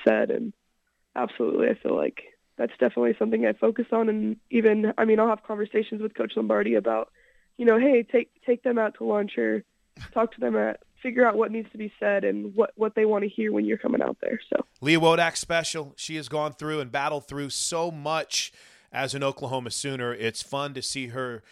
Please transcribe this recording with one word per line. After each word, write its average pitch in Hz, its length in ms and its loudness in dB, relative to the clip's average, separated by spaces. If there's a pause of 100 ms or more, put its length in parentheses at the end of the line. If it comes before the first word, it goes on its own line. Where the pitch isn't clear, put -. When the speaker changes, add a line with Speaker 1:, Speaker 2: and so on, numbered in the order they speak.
Speaker 1:
said. 220 240 4
And 233 220 -2 (600)
absolutely, - 540 0
I - 60 2
feel - 220 -2
like - 280 -4 (320)
that's 117 220 -4
definitely 120 400 2
something 110 280 0
I - 60 2
focus 226 400 0
on. 226 160 2
And 214 280 -2 (140)
even, 214 480 4
I 220 60 4
mean, 214 160 4
I'll 226 80 4
have 214 140 0
conversations 214 600 -4
with 214 120 -6
Coach 226 220 -4
Lombardi 110 380 2
about, 110 360 0 (460)
you 240 80 -4
know, 226 140 6
"Hey, 247 240 6
take, - 280 0 (140)
take 240 180 2
them 240 160 0
out 214 180 0
to 226 80 -8
lunch 208 340 0
or - 260 0 (480)
talk 226 220 0
to 226 60 -18
them 233 160 0
at, 214 240 0 (220)
figure 247 240 2
out 208 100 2
what 220 140 0
needs 220 220 -6
to 214 60 -16
be 214 200 -8
said 202 260 0
and 202 300 -2
what, 208 220 2
what 214 180 -2
they 220 120 4
wanna 208 200 2
hear 214 260 -2
when 214 120 0
you're 208 140 0
coming - 240 0
out - 180 -2
there." - 200 -4 (100)
So - 140 0 (160)
Speaker 2:
Leah 156 200 4
Wodak 165 360 4
special. 160 600 -4
She 160 200 -10
has 139 120 -10
gone 151 240 -4
through 151 280 -6
and 123 120 -8
battled 143 340 -4
through 139 240 -8
so 170 400 -4
much 156 600 -4 (400)
as 131 220 -4
an 139 80 -4
Oklahoma 131 480 -4
Sooner. 127 420 -6
It's 113 300 -4
fun 143 320 -6
to 131 80 -10
see 131 260 -6
her 120 440 -8